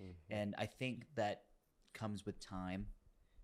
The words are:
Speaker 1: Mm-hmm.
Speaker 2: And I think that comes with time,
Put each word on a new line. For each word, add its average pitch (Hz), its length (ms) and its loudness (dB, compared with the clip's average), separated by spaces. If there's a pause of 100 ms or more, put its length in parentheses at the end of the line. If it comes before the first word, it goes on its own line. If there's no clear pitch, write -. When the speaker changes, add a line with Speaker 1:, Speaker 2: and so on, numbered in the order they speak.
Speaker 1:
Mm-hmm. 90 320 -8
Speaker 2:
And 104 240 2
I 110 80 4
think 120 400 -2 (100)
that 104 280 4 (500)
comes 104 320 0
with 101 160 -2
time, 92 460 0 (560)